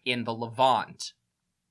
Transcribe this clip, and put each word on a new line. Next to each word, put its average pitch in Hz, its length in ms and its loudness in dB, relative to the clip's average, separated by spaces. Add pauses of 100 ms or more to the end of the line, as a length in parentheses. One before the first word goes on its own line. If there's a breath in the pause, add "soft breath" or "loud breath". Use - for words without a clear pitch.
in 123 180 -2
the 113 100 -4
Levant. 113 800 0 (580)